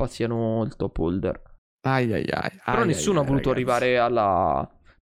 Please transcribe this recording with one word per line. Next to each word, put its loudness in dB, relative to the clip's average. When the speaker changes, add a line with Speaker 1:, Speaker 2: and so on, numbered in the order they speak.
Speaker 1:
siano -2
il -6
top -6
holder. -2
Speaker 2:
Ai, 0
ai, -2
ai, -4
Speaker 1:
Però 0
Speaker 2:
ai, 2
Speaker 1:
nessuno 0
Speaker 2:
ai, 0
Speaker 1:
ha -2
voluto 0
Speaker 2:
ragazzi. 0
Speaker 1:
arrivare 2
alla, 2